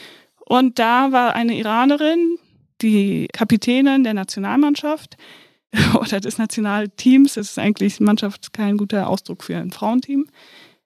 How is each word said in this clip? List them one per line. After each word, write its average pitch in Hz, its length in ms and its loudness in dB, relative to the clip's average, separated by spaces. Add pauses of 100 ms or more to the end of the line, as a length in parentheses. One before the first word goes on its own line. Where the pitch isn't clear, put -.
(500)
Und 247 280 2
da 247 340 2
war 247 220 2
eine 233 220 0
Iranerin, 294 800 0 (460)
die 202 500 0
Kapitänin 254 720 2
der 220 100 -2
Nationalmannschaft 277 1000 -2 (560)
<laughs> - 280 2
oder 202 200 -4
des - 180 -8
Nationalteams. 220 960 2
Das 208 160 -8
ist - 80 -10
eigentlich 202 420 -2
Mannschaft 208 520 -2
kein 208 240 -2
guter 202 320 -4
Ausdruck - 360 -6
für - 120 -6
ein 175 140 -8
Frauenteam. 254 560 -4 (600)